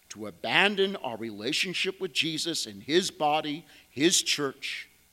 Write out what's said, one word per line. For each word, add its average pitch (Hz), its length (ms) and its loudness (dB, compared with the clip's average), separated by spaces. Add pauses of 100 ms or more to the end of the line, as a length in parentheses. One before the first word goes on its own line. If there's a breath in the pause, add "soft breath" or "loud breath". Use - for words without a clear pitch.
(120)
to 104 160 -12
abandon 190 720 2
our 113 200 -6
relationship 120 840 -4
with 180 120 -6
Jesus 160 520 -2
and 104 180 -12
his 170 280 2
body, 151 540 0 (240 loud breath)
his 165 320 4
church, - 680 -4 (240)